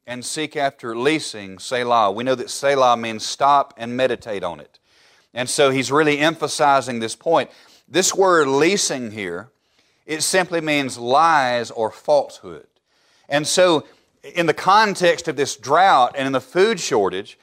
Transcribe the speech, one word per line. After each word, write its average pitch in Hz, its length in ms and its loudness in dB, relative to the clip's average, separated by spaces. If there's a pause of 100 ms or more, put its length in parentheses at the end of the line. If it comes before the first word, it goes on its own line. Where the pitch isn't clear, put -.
and 120 180 -12
seek 151 320 -8
after 127 400 -4
leasing, 113 640 -4
Selah?" 120 540 0
We 113 100 -6
know 131 120 0
that 117 160 -8
Selah 135 460 2
means 113 280 -8
stop 143 520 0
and 120 200 -10
meditate 117 480 -4
on 82 160 -8
it. - 180 -20 (540)
And 120 160 -6
so 139 220 4
he's 131 200 -2
really 147 280 2
emphasizing 139 840 0
this 113 160 -8
point. 156 340 -2 (380)
This 170 260 0
word 175 320 4
leasing 139 640 0
here, 101 380 -10 (580)
it 151 160 -6
simply 180 380 0
means 143 380 -4
lies 127 720 2
or 110 200 -4
falsehood. - 760 -4 (600)
And 143 180 0
so 170 400 2 (360)
in 170 240 -4
the 151 80 2
context 185 760 2
of 139 80 -6
this 135 200 -4
drought 147 600 4
and 135 100 -4
in 135 60 -4
the 131 80 0
food 190 380 0
shortage, 98 640 -2